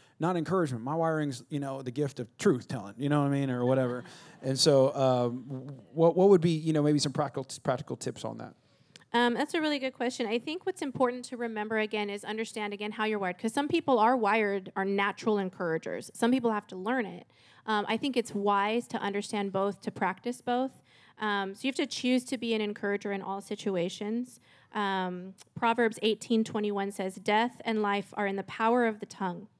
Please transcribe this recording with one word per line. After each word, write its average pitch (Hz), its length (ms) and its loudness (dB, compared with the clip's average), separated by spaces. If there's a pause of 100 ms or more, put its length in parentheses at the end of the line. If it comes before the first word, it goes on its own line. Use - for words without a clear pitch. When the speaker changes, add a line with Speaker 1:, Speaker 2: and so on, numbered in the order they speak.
(180)
Speaker 1:
not 175 180 2
encouragement. 147 480 0
My 143 100 -4
wiring's, 156 540 0
you 147 120 -4
know, 135 220 -6
the 127 80 -6
gift 139 280 -2
of - 200 -10
truth 135 280 2
telling," 101 320 -8
you 139 100 -2
know 147 120 4
what 143 80 2
I - 20 2
mean, 139 200 0
or 123 140 0
whatever. 123 400 2 (380)
And 135 160 -2
so, 135 360 6
um, 127 500 2 (480)
what, 165 240 4
what 190 120 8
would 190 120 10
be, 170 100 4
you 160 220 0
know, 151 100 4
maybe 147 160 6
some 139 140 0
practical, 139 340 -2 (160)
practical 131 340 -2
tips - 280 -8
on 113 140 -8
that? 110 160 -14 (580)
Speaker 2:
Um, 240 220 2
that's 269 200 -4
a 330 60 0
really 302 180 0
good 262 160 -6
question. 247 320 -4
I 226 120 -2
think 311 280 -6
what's 370 160 -6
important 254 440 -2
to 254 100 -12
remember, 220 420 -4
again, 208 320 -2
is 202 140 -8
understand, 214 500 -6
again, 208 180 -8
how 214 120 -2
you're 214 140 0
wired. 180 200 -4
'Cause 226 140 -4
some 285 160 0
people 302 300 2
are 233 180 6
wired, 202 600 2
are 196 80 0
natural 202 540 0
encouragers. 165 720 -2
Some 233 180 2
people 240 200 2
have 208 180 -4
to 190 80 -12
learn 220 300 -2
it. 175 200 -14 (380)
Um, 214 240 0
I 226 80 0
think 262 200 -2
it's 233 180 -2
wise 202 540 2
to 226 100 -6
understand 202 540 -4
both, 196 300 0
to 220 80 -4
practice 196 520 -4
both. 247 400 -2 (360)
Um, 202 360 -2
so - 80 -18
you 262 60 0
have 269 80 -4
to 294 100 0
choose 254 380 0
to 254 140 -6
be 226 160 -2
an 214 60 0
encourager 208 520 -2
in 190 100 -4
all 196 180 -6
situations. 208 1000 -4 (320)
Um, 190 600 -2 (200)
Proverbs 233 480 2
eighteen 220 420 2
twenty-one 202 480 -2
says, 190 240 -6
"Death 214 480 2
and 220 160 0
life 202 340 0
are 208 120 0
in 196 100 -2
the 196 60 -4
power 233 440 2
of 214 140 -2
the 202 60 -10
tongue 185 420 -6 (120)